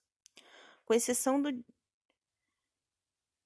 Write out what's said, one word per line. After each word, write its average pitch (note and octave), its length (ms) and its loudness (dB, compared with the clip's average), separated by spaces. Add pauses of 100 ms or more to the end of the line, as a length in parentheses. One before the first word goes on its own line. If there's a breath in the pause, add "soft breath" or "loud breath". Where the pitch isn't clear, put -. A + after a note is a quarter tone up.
(840 loud breath)
Com - 80 -2
exceção B3 480 2
do, C4+ 240 -4 (1800)